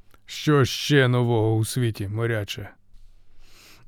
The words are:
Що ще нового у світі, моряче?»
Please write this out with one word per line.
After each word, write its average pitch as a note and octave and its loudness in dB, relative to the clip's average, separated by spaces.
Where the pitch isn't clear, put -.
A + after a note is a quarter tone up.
Що C#3+ 2
ще C#3 2
нового A#2 2
у A2 0
світі, A2+ -4
моряче?» G#2+ -6